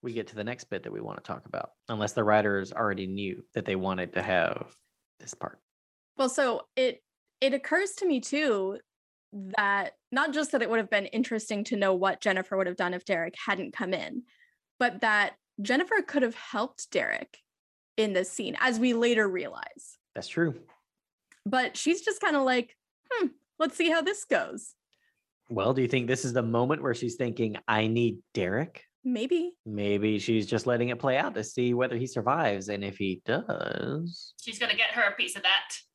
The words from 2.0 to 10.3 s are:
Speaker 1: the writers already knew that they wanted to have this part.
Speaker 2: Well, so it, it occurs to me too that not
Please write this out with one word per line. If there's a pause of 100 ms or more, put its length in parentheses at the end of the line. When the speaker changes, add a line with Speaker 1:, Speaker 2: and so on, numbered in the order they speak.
Speaker 1:
the
writers
already
knew
that
they
wanted
to
have (440)
this
part. (580)
Speaker 2:
Well,
so
it, (380)
it
occurs
to
me
too (760)
that (180)
not